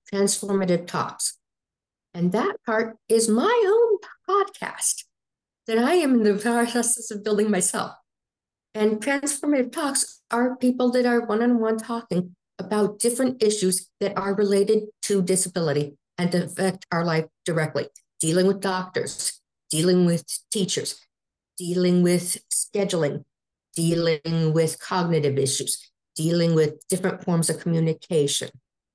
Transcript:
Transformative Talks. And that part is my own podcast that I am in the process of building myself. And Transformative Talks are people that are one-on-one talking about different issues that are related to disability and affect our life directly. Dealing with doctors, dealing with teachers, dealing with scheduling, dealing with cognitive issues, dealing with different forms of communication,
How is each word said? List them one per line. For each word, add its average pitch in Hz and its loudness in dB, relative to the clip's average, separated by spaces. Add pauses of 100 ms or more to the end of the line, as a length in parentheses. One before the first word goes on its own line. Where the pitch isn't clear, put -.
(100)
Transformative 196 0
Talks. - -6 (800)
And 180 0
that 277 -2
part 226 -2 (120)
is 220 2
my 392 4
own 440 4 (300)
podcast - -2 (640)
that 226 0
I 262 2
am 294 4
in 226 4
the 208 4
process 240 0
of 202 -10
building 214 2
myself. 185 -2 (800)
And 214 0
Transformative 277 0
Talks - -4
are 247 0
people 254 0
that 247 2
are 240 2
one-on-one 220 2
talking 220 -6 (220)
about 202 -2
different 247 0
issues 196 0 (120)
that 202 -4
are 196 -2
related 202 2 (180)
to 196 2
disability 165 -2 (200)
and 180 -2
affect 185 -2
our 170 0
life 160 0 (180)
directly. 156 -2 (320)
Dealing 175 2
with 196 0
doctors, - -6 (300)
dealing 180 4
with 170 0 (260)
teachers, - -4 (560)
dealing 180 2
with 175 2 (120)
scheduling, 160 -2 (500)
dealing 165 0
with 160 0
cognitive 165 0
issues, - -2 (280)
dealing 165 2
with 151 0
different 185 -4
forms 165 0
of 160 -4
communication, 160 0 (440)